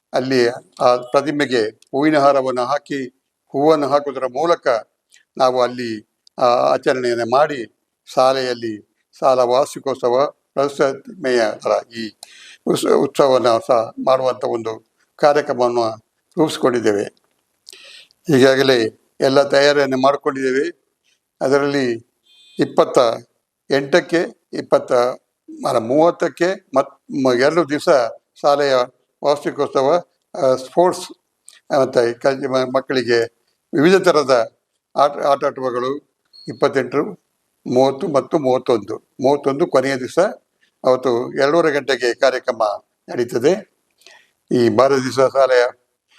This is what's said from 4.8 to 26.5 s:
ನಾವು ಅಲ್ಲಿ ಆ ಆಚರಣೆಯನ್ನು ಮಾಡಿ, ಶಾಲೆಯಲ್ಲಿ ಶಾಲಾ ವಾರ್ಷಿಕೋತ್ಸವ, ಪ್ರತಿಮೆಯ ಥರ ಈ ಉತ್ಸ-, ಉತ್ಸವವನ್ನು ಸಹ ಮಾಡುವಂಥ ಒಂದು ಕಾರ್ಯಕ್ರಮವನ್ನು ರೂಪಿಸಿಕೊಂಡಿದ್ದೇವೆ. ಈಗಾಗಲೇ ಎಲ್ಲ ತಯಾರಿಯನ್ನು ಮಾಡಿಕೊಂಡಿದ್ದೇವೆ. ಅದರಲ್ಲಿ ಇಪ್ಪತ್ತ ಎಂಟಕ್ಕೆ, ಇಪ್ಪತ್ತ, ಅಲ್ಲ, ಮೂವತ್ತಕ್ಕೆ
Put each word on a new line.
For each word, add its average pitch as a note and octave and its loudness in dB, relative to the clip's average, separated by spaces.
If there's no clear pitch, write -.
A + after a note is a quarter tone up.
ನಾವು B2+ 2
ಅಲ್ಲಿ A#2+ -6
ಆ B2+ 2
ಆಚರಣೆಯನ್ನು B2+ 0
ಮಾಡಿ, C#3 -2
ಶಾಲೆಯಲ್ಲಿ B2 -2
ಶಾಲಾ B2+ 2
ವಾರ್ಷಿಕೋತ್ಸವ, C3 -2
ಪ್ರತಿಮೆಯ C3+ -2
ಥರ G#2+ -4
ಈ A2+ -10
ಉತ್ಸ-, - -2
ಉತ್ಸವವನ್ನು C3 2
ಸಹ A#2 0
ಮಾಡುವಂಥ C3 0
ಒಂದು A2+ -6
ಕಾರ್ಯಕ್ರಮವನ್ನು A#2+ 0
ರೂಪಿಸಿಕೊಂಡಿದ್ದೇವೆ. A#2+ 0
ಈಗಾಗಲೇ C3 4
ಎಲ್ಲ C#3 4
ತಯಾರಿಯನ್ನು C#3 2
ಮಾಡಿಕೊಂಡಿದ್ದೇವೆ. C3+ -4
ಅದರಲ್ಲಿ C#3 0
ಇಪ್ಪತ್ತ D3 0
ಎಂಟಕ್ಕೆ, E3+ -2
ಇಪ್ಪತ್ತ, - -2
ಅಲ್ಲ, B2+ 0
ಮೂವತ್ತಕ್ಕೆ E3 -2